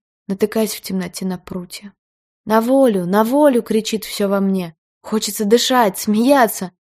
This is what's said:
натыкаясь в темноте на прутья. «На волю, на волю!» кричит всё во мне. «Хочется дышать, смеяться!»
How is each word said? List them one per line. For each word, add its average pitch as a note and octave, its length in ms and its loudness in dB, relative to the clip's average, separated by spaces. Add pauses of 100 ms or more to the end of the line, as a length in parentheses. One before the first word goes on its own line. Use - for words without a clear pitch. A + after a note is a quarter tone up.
(260)
натыкаясь G#3 480 -2
в - 60 -12
темноте F#3 460 -8
на F#3 100 -6
прутья. F3+ 560 -14 (540)
«На A3 160 2
волю, A#3+ 420 2
на G3+ 200 2
волю!» C4 380 4
кричит A3 420 -2
всё - 240 -4
во G3 120 0
мне. F#3+ 340 -2 (280)
«Хочется G#3+ 420 -4
дышать, A#3 540 2
смеяться!» A3+ 760 2 (120)